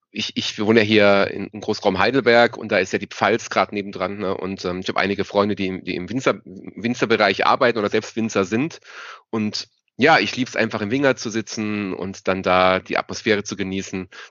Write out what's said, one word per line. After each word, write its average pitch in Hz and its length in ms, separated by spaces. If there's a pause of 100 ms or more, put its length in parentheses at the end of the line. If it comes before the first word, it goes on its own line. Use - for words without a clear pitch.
(120)
ich, - 240
ich - 240
wohne 110 220
ja 104 40
hier 104 460
in, 98 160
im 104 140
Großraum 101 380
Heidelberg 120 580
und 107 140
da 104 60
ist 95 160
ja 104 60
die 98 80
Pfalz 110 420
grad 98 220
nebendran, 98 460
ne? 95 180
Und, 92 300
ähm, 90 140
ich 92 100
hab - 80
einige 95 260
Freunde, 101 320
die 98 120
im, 92 160
die 92 120
im 90 140
Winzer-, 120 360
Winzerbereich 104 1000
arbeiten 117 340
oder 101 100
selbst - 260
Winzer 107 300
sind 120 340 (500)
und 107 380 (300)
ja, - 200
ich 104 180
lieb's 123 200
einfach 107 260
im 101 80
Wingert 135 300
zu 117 100
sitzen 104 640
und - 340
dann 95 140
da 92 380
die - 180
Atmosphäre 101 460
zu - 120
genießen, 95 540 (220)